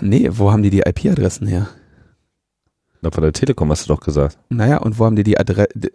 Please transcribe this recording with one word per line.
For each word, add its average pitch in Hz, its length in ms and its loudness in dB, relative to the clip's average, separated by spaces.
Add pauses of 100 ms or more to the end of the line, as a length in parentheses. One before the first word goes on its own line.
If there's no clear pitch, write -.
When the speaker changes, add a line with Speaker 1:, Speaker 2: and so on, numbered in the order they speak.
Speaker 1:
Nee, 120 300 2
wo 101 200 2
haben 107 100 2
die 101 60 2
die 98 180 2
I-P-Adressen 101 600 -2
her? 98 240 -4 (1300)
Speaker 2:
Na, 82 80 -2
von 78 120 -4
der 78 100 2
Telekom 104 380 0
hast - 180 -2
du 78 60 2
doch 73 60 -4
gesagt. 73 360 -2 (140)
Speaker 1:
Naja, 120 260 2
und 110 220 -2
wo 113 80 4
haben 110 100 2
die 104 60 2
die 104 160 2
Adre-, 101 360 0
d-, - 200 -6